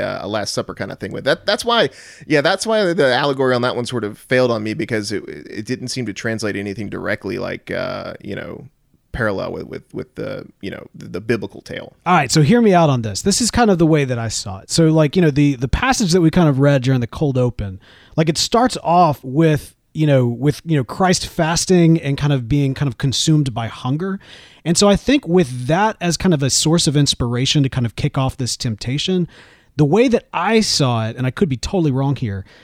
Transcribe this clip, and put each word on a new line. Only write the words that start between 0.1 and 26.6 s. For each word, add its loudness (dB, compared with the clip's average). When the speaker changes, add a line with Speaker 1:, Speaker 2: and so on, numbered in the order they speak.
Speaker 1:
a -8
Last -6
Supper -8
kind -10
of -14
thing -10
with -10
that. -2
That's -2
why, 0
yeah, 2
that's -2
why 0
the 2
allegory 0
on 0
that -2
one -6
sort -6
of -8
failed 0
on -2
me, -4
because -4
it, -4
it -12
didn't -6
seem -6
to -8
translate -6
anything -8
directly, -6
like, -10
uh, -8
you -10
know, -14
parallel -4
with, -10
with, -16
with -12
the, -10
you -10
know, -14
the, -18
the -10
biblical -6
tale. -14
Speaker 2:
All 2
right, 2
so 6
hear 6
me 6
out 6
on 0
this. -6
This 0
is 0
kind 4
of 2
the 6
way 4
that -4
I -4
saw -8
it. -20
So, 4
like, 4
you 4
know, 4
the, 2
the -6
passage 0
that 4
we 6
kind 4
of 2
read 4
during 2
the -4
cold -2
open, -4
like, 2
it -2
starts 2
off 4
with, 0
you 0
know, 4
with, -2
you 0
know, 0
Christ 0
fasting 2
and -4
kind 0
of -2
being 0
kind -2
of -6
consumed 0
by -6
hunger. -6
And 0
so 6
I 6
think 0
with 0
that 0
as -2
kind 2
of 0
a 0
source 2